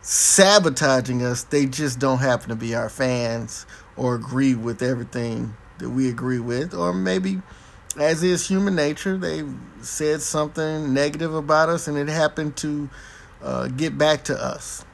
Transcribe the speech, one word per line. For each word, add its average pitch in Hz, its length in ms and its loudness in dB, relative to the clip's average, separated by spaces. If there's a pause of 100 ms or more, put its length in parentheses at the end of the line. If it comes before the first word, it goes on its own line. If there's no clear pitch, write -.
sabotaging 135 1200 4
us. 123 220 -2
They 147 220 2
just 131 320 -4
don't 131 200 2
happen 127 320 2
to 117 60 -4
be 117 180 -4
our 117 140 -2
fans 117 800 -2 (300)
or 127 180 0
agree 127 400 2
with 117 280 -4
everything 120 720 -4 (240)
that 120 120 -8
we 131 180 0
agree 123 320 -2
with. 123 340 -4
Or 123 180 -2
maybe, 185 480 0 (580)
as 156 240 2
is 180 240 2
human 196 280 2
nature, 156 420 0
they 160 280 -4 (360)
said 151 420 -2
something 156 720 -2
negative 151 420 0
about 156 340 4
us 170 200 0
and 147 80 -2
it 143 120 -2
happened 156 500 0
to, 147 300 -4 (540)
uh, 127 260 -4
get 139 300 -2
back 151 260 4
to 139 100 -2
us. - 600 -8